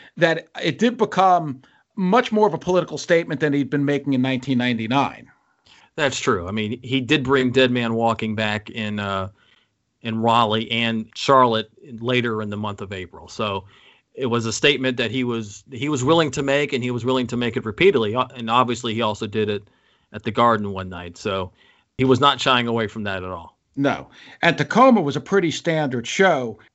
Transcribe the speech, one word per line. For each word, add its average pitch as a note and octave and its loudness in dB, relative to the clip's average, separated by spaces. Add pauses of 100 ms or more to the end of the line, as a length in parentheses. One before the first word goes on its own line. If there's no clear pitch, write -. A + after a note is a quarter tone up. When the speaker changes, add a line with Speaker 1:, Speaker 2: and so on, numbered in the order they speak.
(180)
Speaker 1:
that E3 0 (120)
it E3 -2
did A3 2
become F3+ 2 (340)
much G#3 0
more G#3+ 4
of D#3 -2
a - -4
political F3 0
statement C#3 0
than D3 2
he'd C#3 0
been C#3+ 0
making C#3 0
in B2+ 2
nineteen C3 -2
ninety-nine. A#2 0 (680)
Speaker 2:
That's C#3 0
true. F#2 0
I F#2+ -6
mean, G#2+ -4
he C3+ -2
did C3+ 0
bring C3 2
Dead C3 4
Man A#2+ -2
Walking A2+ 0
back G#2+ -4
in, G#2 -6
uh, G2 -4 (720)
in A2+ -6
Raleigh A2+ 2
and A2+ -2
Charlotte A#2+ 4 (300)
later A#2 -2
in G#2 -6
the G2+ -6
month G#2 -8
of G2 -10
April. F#2 -14
So G2+ -6 (500)
it C3 -6
was A#2 -2
a A2 -4
statement C3 0
that A2+ -2
he C3 -2
was, A2+ -6
he C3 -6
was C3+ -2
willing D#3 2
to D3+ -4
make, C#3+ 0
and A#2+ -2
he B2 -2
was A#2+ -4
willing B2+ 0
to A#2 -6
make A#2+ -2
it A2+ -4
repeatedly. A2+ 2
Uh, B2+ 0 (100)
and A#2 -8
obviously A#2 0
he A2+ -2
also G#2+ -2
did G#2+ -2
it G#2 -6 (440)
at G#2+ -12
the A#2 -6
Garden G#2+ 2
one F#2+ -8
night. F2 -14
So F#2+ -4 (480)
he C3 2
was B2+ 4
not C3+ 4
shying B2 2
away A2+ -2
from G#2+ -10
that F#2+ -6
at F#2 -10
all. E2+ -14 (180)
Speaker 1:
No. B2+ -2 (320)
And E3 2
Tacoma A3+ 6
was C#3+ -2
a C#3+ -4
pretty F3 0
standard C#3 -2
show. C#3+ 2 (160)